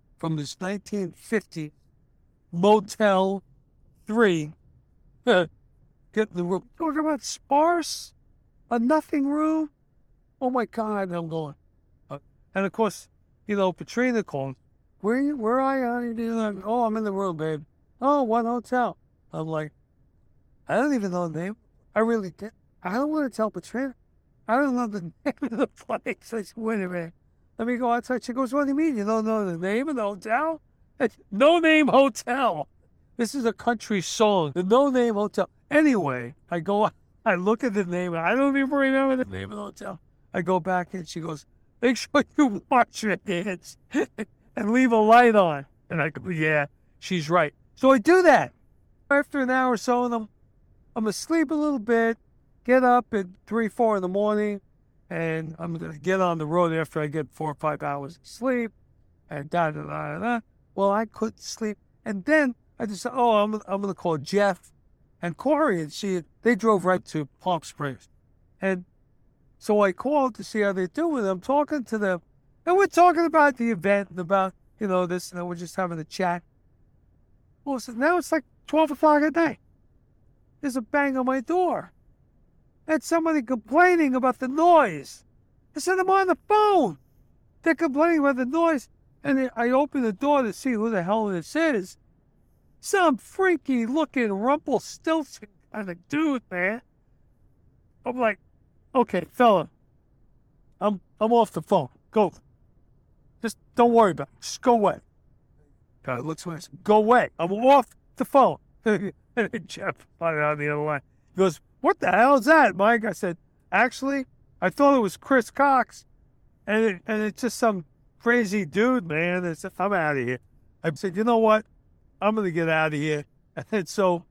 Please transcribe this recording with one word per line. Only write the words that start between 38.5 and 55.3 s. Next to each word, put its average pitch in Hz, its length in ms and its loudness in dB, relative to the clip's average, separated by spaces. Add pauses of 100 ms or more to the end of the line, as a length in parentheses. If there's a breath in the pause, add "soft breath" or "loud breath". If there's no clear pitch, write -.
even 269 140 0
remember 269 460 0
the 254 140 -4
name 196 220 -8
of 208 60 -12
the 208 60 -10
hotel. 202 360 -14 (340)
I 190 80 -2
go 180 180 0
back 180 340 -4
in, 180 120 -10
she - 160 -12
goes, 160 240 -12 (360)
"Make 247 160 2
sure - 260 0 (140)
you 247 280 2
<laughs> - 40 -20
wash - 340 0
your 196 220 -2
hands 180 600 -6
<laughs> - 720 -8
and 214 160 -4
leave 254 200 4
a 226 60 4
light 226 380 6
on." 160 300 2 (240)
And 165 120 -2
I 156 80 0
go, - 200 -14
"Yeah, 156 360 0 (340)
she's 165 300 -6
right." 165 240 2 (220)
So 262 160 4
I 269 60 6
do 330 260 4
that. 226 300 4 (560)
After 285 300 0
an 254 100 -2
hour 254 240 0
or 220 40 -2
so, 247 280 0
and 240 80 -4
I'm, 220 160 -6 (640)
I'm 220 120 -4
asleep 311 440 -2
a 320 40 -2
little 294 240 -2
bit, 226 380 0 (460)
get 254 200 4
up 247 300 2
at 196 140 -4 (180)
three, 220 240 -2
four 220 280 0
in 190 40 -2
the 185 60 -4
morning, 208 540 -2 (480)
and 165 500 -6